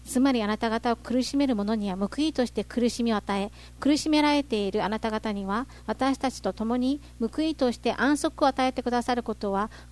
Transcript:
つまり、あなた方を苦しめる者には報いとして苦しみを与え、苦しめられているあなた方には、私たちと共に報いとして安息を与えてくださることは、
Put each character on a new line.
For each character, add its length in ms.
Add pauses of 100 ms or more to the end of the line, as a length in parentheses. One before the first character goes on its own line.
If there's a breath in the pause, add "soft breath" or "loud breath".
つ 120
ま 140
り、 100
あ 40
な 100
た 140
方 220
を 40
苦 260
し 140
め 100
る 80
者 200
に 160
は 60
報 260
い 100
と 140
し 40
て 140
苦 240
し 140
み 100
を 40
与 240
え、 100 (300 loud breath)
苦 160
し 120
め 140
ら 100
れ 120
て 120
い 140
る 140
あ 40
な 120
た 100
方 220
に 140
は、 200 (200 loud breath)
私 300
た 140
ち 100
と 120
共 240
に 240 (200 loud breath)
報 220
い 120
と 160
し 60
て 220
安 200
息 260
を 40
与 180
え 60
て 100
く 80
だ 120
さ 120
る 80
こ 120
と 180
は、 180 (220 loud breath)